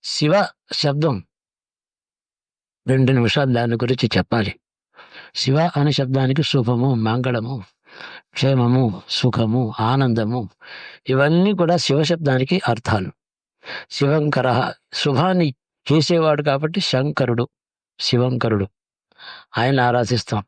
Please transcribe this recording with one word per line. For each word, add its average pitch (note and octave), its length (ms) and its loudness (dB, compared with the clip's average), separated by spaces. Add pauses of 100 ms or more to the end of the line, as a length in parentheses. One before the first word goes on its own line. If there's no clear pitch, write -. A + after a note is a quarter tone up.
(160)
శివ D3+ 180 0 (480)
శబ్దం, C#3+ 340 0 (1700)
రెండు C3 240 4
నిమిషాలు B2+ 420 2
దాని A#2 220 0
గురించి A#2+ 320 0 (100)
చెప్పాలి. A2 420 -2 (760)
శివ C3+ 220 0 (200)
అనే C#3+ 140 2
శబ్దానికి C3 520 0
శుభము, B2 460 0 (180)
మంగళము, A#2+ 560 -4 (720)
క్షేమము, B2+ 760 2
సుఖము, A#2 680 0
ఆనందము, A#2 680 0 (600)
ఇవన్నీ D#3 500 2
కూడా F3 180 2
శివ C#3+ 260 0
శబ్దానికి D3 640 0
అర్థాలు. A2 440 -2 (840)
శివంకరః, C#3 640 2 (340)
శుభాన్ని D#3 600 0 (360)
చేసేవాడు D#3 520 2
కాబట్టి D3 380 0
శంకరుడు, B2+ 680 0 (500)
శివంకరుడు, A#2+ 680 0 (880)
ఆయన C3 220 2
ఆరాధిస్తాం. A#2+ 680 0